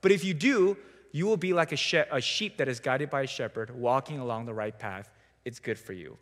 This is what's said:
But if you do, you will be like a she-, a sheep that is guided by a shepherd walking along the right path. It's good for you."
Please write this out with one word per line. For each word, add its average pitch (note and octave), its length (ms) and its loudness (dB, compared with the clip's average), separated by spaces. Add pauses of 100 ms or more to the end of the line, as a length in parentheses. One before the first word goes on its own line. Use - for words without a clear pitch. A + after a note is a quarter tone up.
But F#3+ 120 6
if F3+ 100 4
you F#3+ 100 0
do, G3 440 4 (360)
you D#3+ 140 -2
will G#3+ 100 4
be F3+ 160 0
like E3 200 2
a C#3+ 40 -2
she-, - 200 0
a D3 240 2
sheep - 380 -4
that C3+ 100 0
is A#2+ 100 -4
guided C#3 320 0
by C#3 120 0
a C3+ 40 -2
shepherd A2+ 480 -6
walking C3 460 0
along A#2 260 -4
the A2+ 80 -8
right A2 240 -4
path. G2 320 -8 (340)
It's B2 140 -10
good A2+ 180 -4
for - 160 -14
you." F2 300 -14